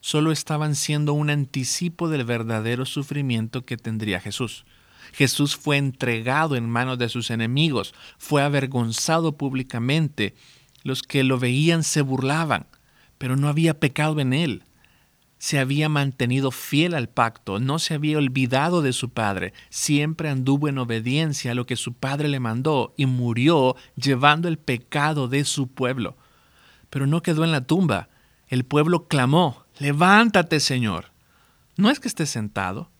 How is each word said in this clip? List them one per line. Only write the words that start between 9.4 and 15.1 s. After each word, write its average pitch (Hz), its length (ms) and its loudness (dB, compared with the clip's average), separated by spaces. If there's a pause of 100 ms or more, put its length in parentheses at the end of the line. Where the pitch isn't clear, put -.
Los 131 200 -6
que 139 200 0
lo 131 140 2
veían 147 460 2
se 151 180 0
burlaban, 135 640 -2 (540)
pero 131 160 -2
no 139 120 2
había 156 320 2
pecado 151 400 0
en 127 140 2
él. 135 300 -2 (760)